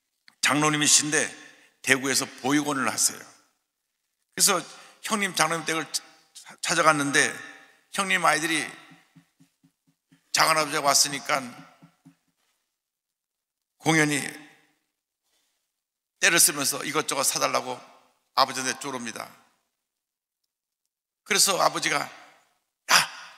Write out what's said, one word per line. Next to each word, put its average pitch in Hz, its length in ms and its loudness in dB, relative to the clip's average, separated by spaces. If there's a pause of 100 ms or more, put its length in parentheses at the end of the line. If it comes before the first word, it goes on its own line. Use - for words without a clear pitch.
(420)
장로님이신데 147 1040 2 (360)
대구에서 131 420 0 (160)
보육원을 139 500 0
하세요. - 280 -2 (1160)
그래서 180 260 2 (420)
형님 196 320 -2
장로님 160 300 0
댁을 156 280 -2
차-, - 680 -14
찾아갔는데 147 720 4 (600)
형님 190 320 0
아이들이 156 440 0 (1600)
작은 156 240 4
아버지가 151 240 0
왔으니까 143 600 0 (2250)
공연히 151 440 2 (2000)
때를 175 200 4
쓰면서 143 440 0
이것저것 143 400 -2
사달라고 127 560 -2 (560)
아버지한테 127 440 0
쪼릅니다. 120 540 -10 (1900)
그래서 196 380 2
아버지가 151 380 0
"야, - 1120 -4 (280)